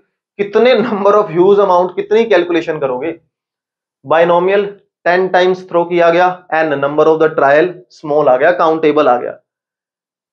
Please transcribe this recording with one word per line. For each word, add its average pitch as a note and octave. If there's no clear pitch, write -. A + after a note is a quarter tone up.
कितने A3
number G3+
of G#3
huge F#3
amount, F3+
कितनी G#3+
calculation E3+
करोगे? C#3
Binomial F3
Ten F3+
times F#3
throw E3+
किया E3+
गया, F3+
and D#3
number D3+
of D#3+
the D#3
trial D3
small D3
आ B2+
गया, D#3
countable D#3+
आ B2
गया। -